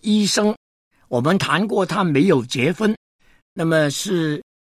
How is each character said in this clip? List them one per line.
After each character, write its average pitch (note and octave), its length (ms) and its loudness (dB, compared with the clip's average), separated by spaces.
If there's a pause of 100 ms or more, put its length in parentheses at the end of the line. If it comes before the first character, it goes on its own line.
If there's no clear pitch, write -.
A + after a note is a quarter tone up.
医 G#3 240 2
生， G#3+ 300 0 (540)
我 A#2+ 120 0
们 D#3+ 160 2
谈 F3 300 0
过 G#3 180 0
他 G3 200 -2
没 D3+ 220 2
有 C#3 180 4
结 C3 280 -2
婚， G#3+ 220 -2 (580)
那 E3 120 -6
么 D#3 260 2
是 D#3+ 500 -4 (220)